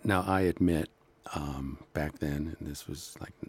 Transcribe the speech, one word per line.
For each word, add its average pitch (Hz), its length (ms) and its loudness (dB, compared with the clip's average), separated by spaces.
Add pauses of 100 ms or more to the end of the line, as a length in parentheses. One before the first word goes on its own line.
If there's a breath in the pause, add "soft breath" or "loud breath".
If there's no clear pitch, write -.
Now, 95 240 4
I 95 140 4
admit, 85 480 4 (440)
um, 69 460 -6 (140)
back 76 260 -4
then, 76 400 -2
and - 100 -8
this - 180 -10
was, - 320 -12
like, - 140 -12 (160)